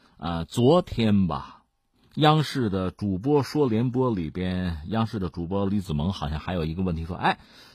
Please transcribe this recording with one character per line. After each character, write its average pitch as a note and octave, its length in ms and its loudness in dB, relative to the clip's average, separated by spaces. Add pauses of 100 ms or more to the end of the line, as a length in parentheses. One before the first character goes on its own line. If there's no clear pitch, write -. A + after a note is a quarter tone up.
(180)
啊， E2 260 -4
昨 C3 380 4
天 G#2 460 2
吧， - 360 -8 (520)
央 D3+ 280 4
视 B2 260 -2
的 F#2 220 0
主 G2 260 -2
播 C#3 260 2
说 C#3+ 260 2
联 A#2 220 2
播 B2+ 220 0
里 E2+ 160 -2
边， F2+ 580 -4
央 A2+ 200 0
视 A2 120 -6
的 F2+ 100 -4
主 E2+ 180 -6
播 G2 180 -2
李 G2 140 0
子 F2 140 -6
萌 D2+ 180 -2
好 D2 180 -6
像 D2+ 100 -4
还 F2 140 -6
有 E2+ 120 -2
一 D#2+ 80 -4
个 F#2+ 100 -4
问 F2+ 120 -2
题 E2 100 -6
说 E2+ 120 -8
：“哎， C#3 220 -2 (360)